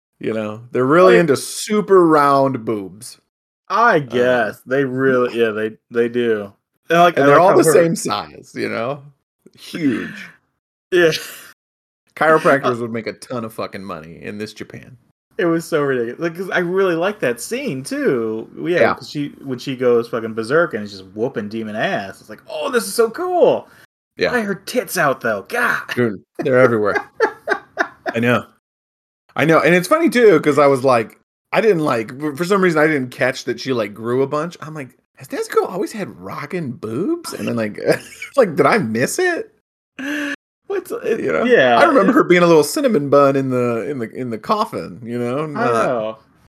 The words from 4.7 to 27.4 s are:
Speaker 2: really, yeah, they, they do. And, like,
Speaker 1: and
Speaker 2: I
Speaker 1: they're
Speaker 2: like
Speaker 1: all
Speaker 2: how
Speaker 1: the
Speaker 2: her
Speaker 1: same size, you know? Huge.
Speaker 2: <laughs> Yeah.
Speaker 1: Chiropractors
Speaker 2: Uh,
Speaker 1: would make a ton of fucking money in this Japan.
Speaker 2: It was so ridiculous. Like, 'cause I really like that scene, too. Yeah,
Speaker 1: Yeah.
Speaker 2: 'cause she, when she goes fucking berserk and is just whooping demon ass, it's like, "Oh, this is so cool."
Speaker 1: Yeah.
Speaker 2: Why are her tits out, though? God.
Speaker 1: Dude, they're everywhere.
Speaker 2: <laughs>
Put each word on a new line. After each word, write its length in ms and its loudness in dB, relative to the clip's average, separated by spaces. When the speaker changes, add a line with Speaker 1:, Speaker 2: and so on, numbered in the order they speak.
Speaker 2:
really, 540 0
yeah, 120 2
they, 260 -4
they 180 0
do. 440 -2
And, 80 4
like, 180 6
Speaker 1:
and 80 4
Speaker 2:
I 20 6
Speaker 1:
they're 100 8
Speaker 2:
like 60 8
Speaker 1:
all 80 6
Speaker 2:
how 60 6
Speaker 1:
the 80 6
Speaker 2:
her 80 4
Speaker 1:
same 240 6
size, 580 -8
you 140 -6
know? 340 -6
Huge. 680 -6
Speaker 2:
<laughs> 320 -18
Yeah. 200 4
Speaker 1:
Chiropractors 600 2
Speaker 2:
Uh, 40 -8
Speaker 1:
would 100 -8
make 140 -8
a 80 -8
ton 300 -10
of 100 -12
fucking 300 -10
money 380 -14
in 160 -12
this 140 -10
Japan. 440 -18
Speaker 2:
It 80 0
was 180 0
so 180 -2
ridiculous. 380 -2
Like, 160 -4
'cause 140 -8
I 80 -2
really 380 0
like 240 -4
that 200 -2
scene, 420 -6
too. 760 -4
Yeah, 220 -2
Speaker 1:
Yeah. 140 2
Speaker 2:
'cause 140 -18
she, 200 -8
when 160 -8
she 180 -8
goes 320 2
fucking 260 -6
berserk 400 -2
and 100 -6
is 60 -14
just 140 -18
whooping 340 -6
demon 280 -8
ass, 440 -6
it's 80 -20
like, 220 -20
"Oh, 200 -6
this 160 -2
is 80 -10
so 160 2
cool." 580 2
Speaker 1:
Yeah. 160 0
Speaker 2:
Why 80 0
are 40 -4
her 100 -4
tits 440 -6
out, 240 0
though? 260 -4
God. 340 -4
Speaker 1:
Dude, 280 -2
they're 220 2
everywhere. 360 2
Speaker 2:
<laughs> 920 -6